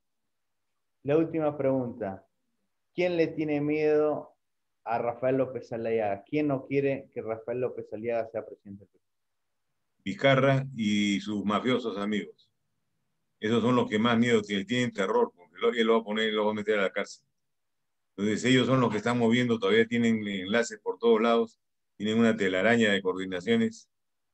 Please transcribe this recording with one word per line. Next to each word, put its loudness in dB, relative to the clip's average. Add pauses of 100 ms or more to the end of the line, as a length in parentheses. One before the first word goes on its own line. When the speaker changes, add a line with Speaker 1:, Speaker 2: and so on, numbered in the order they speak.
(1040)
Speaker 1:
La 2
última 0
pregunta. -2 (680)
¿Quién 0
le 2
tiene -4
miedo 0 (480)
a -2
Rafael 0
López -4
Aliaga? -2
¿Quién -2
no -2
quiere -2
que -8
Rafael -6
López -6
Aliaga -4
sea -8
presidente -18
del -20
Perú? -20 (1000)
Speaker 2:
Vizcarra 2 (120)
y 0
sus -6
mafiosos -2
amigos. -6 (920)
Esos 2
son 2
los 2
que 0
más 2
miedo 4
tienen, -4
tienen -2
terror, 0
porque -20
lo, 2
él 0
lo 4
va 4
a -2
poner, -2
lo 0
va 0
a -4
meter 0
a 2
la 0
cárcel. -8 (920)
Entonces, -2
ellos 4
son 2
los 2
que -2
están -2
moviendo, 2
todavía 4
tienen 0
enlaces -2
por -6
todos 4
lados, 0 (380)
tienen 0
una 4
telaraña 2
de 0
coordinaciones, -2 (440)